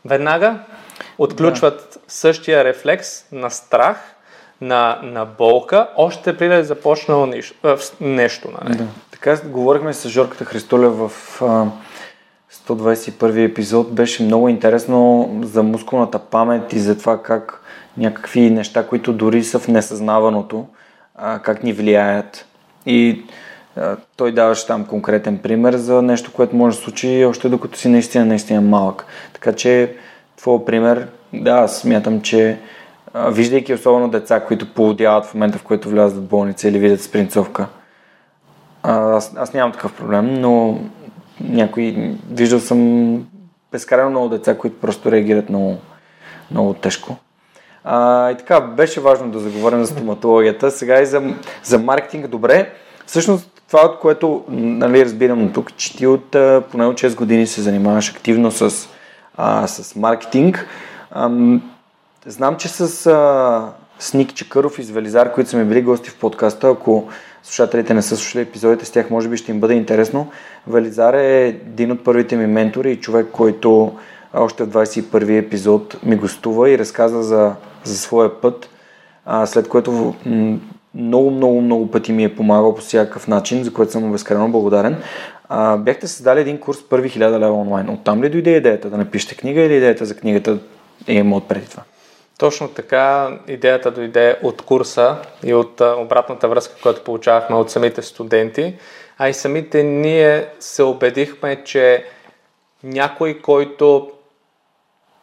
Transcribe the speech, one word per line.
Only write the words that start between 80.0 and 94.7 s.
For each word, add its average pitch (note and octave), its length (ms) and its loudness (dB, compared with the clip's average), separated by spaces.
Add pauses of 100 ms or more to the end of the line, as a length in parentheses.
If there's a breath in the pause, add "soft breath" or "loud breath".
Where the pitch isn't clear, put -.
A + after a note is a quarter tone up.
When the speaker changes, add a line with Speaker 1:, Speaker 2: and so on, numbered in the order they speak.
Speaker 2:
м, A2 320 0 (380)
много, B2 360 2
много, B2+ 300 2
много A#2 300 0
пъти A2 200 -2
ми A2 120 2
е G#2 120 -2
помагал G#2+ 400 4
по - 60 -14
всякакъв - 460 -2
начин, G#2+ 360 -2
за A2+ 100 -6
което A2 180 0
съм A2+ 120 -4
му G#2+ 80 -4
безкрайно G#2 400 -2
благодарен. G#2 460 2 (520 loud breath)
А, A2 280 0
бяхте B2+ 300 -2
създали B2+ 320 0
един C#3+ 200 -2
курс - 300 -10
"Първи B2+ 200 0
хиляда A2 300 0
лева G#2+ 140 2
онлайн". G2+ 360 -2
Оттам G#2+ 340 -2
ли D3 60 0
дойде E3 260 2
идеята A2 340 2
да G#2 80 -6
напишете G2+ 380 -6
книга C#3+ 260 -2
или D3+ 140 4
идеята A#2 300 2
за G#2+ 120 -10
книгата G#2 400 0 (500)
е A#2+ 60 -2
има G2+ 240 2
отпреди F#2+ 300 -6
това? - 160 -20 (560 soft breath)
Speaker 1:
Точно D3 280 -2
така, C3+ 720 -2 (100)
идеята B2+ 440 0
дойде A#2+ 520 0
от B2 180 -4
курса B2+ 540 0 (280)